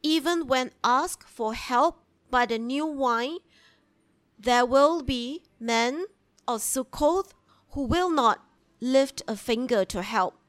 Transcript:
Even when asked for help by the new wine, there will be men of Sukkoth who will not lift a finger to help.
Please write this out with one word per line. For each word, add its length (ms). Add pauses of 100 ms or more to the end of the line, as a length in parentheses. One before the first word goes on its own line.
Even 440
when 260 (120)
asked 420
for 280
help 500 (260)
by 140
the 140
new 260
wine, 540 (1000)
there 280
will 360
be 400 (160)
men 460 (420)
of 140
Sukkoth 720 (380)
who 140
will 260
not 340 (360)
lift 460
a 80
finger 520
to 160
help. 320 (140)